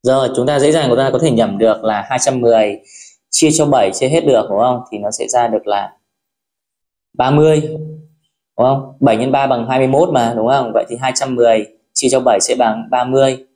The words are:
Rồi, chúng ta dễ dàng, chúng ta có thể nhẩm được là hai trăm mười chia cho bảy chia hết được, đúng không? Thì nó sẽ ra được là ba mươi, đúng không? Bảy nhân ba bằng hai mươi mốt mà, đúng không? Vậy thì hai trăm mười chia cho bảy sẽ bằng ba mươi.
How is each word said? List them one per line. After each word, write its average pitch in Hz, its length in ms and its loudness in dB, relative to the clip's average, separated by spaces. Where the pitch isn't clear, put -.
Rồi, 131 320 2
chúng 123 120 -2
ta 147 120 0
dễ 147 120 4
dàng, 147 180 0
chúng 120 80 2
ta 135 160 0
có 127 60 0
thể 160 120 2
nhẩm 107 260 0
được 110 260 2
là 104 260 -2
hai 127 120 -4
trăm 131 200 -2
mười 110 380 2
chia 156 220 2
cho 156 140 2
bảy 120 280 2
chia 131 140 -4
hết 160 140 0
được, 135 280 2
đúng 98 100 -2
không? 123 220 0
Thì 107 60 -10
nó 104 140 -6
sẽ - 160 -8
ra 120 200 0
được 110 200 -4
là 101 300 -4
ba 127 180 0
mươi, 151 300 4
đúng 120 100 2
không? 139 320 -2
Bảy 113 180 2
nhân 131 140 -2
ba 139 160 0
bằng 120 220 -2
hai 131 100 0
mươi 131 80 2
mốt 151 220 2
mà, 120 280 0
đúng 110 100 -2
không? 127 260 0
Vậy - 160 0
thì 120 120 -8
hai 131 140 -2
trăm 131 200 -4
mười 113 300 2
chia - 180 -2
cho 131 80 2
bảy 120 220 2
sẽ 120 140 -2
bằng 113 360 -2
ba 127 120 0
mươi. 131 420 0